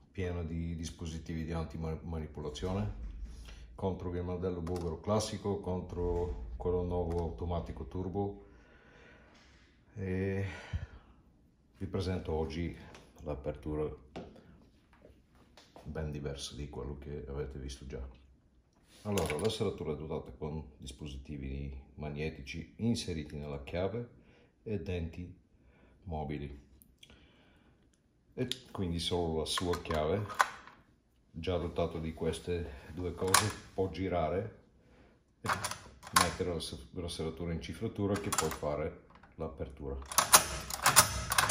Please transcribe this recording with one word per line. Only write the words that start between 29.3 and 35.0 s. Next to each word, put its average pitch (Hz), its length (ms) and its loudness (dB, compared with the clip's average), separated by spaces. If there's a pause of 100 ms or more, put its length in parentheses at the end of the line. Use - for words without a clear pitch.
la 76 60 2
sua 87 360 2
chiave, 82 440 2 (1080)
già 85 240 2
dotata 82 440 2
di 80 140 -2
queste 80 560 0 (240)
due 87 200 -2
cose, 95 360 4 (240)
può 92 180 2
girare 90 720 0 (760)